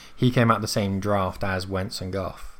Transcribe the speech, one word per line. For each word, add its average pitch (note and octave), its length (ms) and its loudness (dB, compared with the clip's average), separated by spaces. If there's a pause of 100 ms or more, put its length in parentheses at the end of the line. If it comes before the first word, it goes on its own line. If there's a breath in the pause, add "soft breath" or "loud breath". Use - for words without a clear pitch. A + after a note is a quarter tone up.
(160 loud breath)
he B2 160 4
came A#2 200 4
out G#2 80 4
the G#2+ 80 -4
same G2 320 0
draft G2 440 0
as F#2+ 220 -2
Wentz F#2+ 360 -4
and F#2 100 -6
Goff. - 480 -6